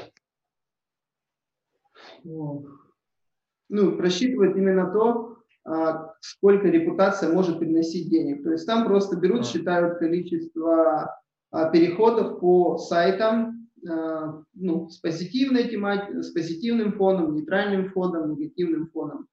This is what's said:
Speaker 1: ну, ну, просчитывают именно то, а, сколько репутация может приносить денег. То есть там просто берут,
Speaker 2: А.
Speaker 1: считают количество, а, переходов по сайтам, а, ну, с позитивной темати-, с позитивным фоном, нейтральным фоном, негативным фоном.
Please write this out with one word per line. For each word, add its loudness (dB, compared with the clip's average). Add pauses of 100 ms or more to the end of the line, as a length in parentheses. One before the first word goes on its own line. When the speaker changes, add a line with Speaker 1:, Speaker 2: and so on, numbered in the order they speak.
(2250)
Speaker 1:
ну, -10 (1040)
ну, 2
просчитывают 2
именно 2
то, 0 (280)
а, -4
сколько 2
репутация 2
может 2
приносить -2
денег. 0
То -2
есть -4
там 0
просто 2
берут, 0
Speaker 2:
А. -
Speaker 1:
считают -2
количество, 0 (360)
а, 0
переходов 4
по 4
сайтам, 0 (200)
а, -6 (120)
ну, -4
с -20
позитивной 0
темати-, -4
с -12
позитивным -2
фоном, 2
нейтральным -2
фоном, -4
негативным -4
фоном. -10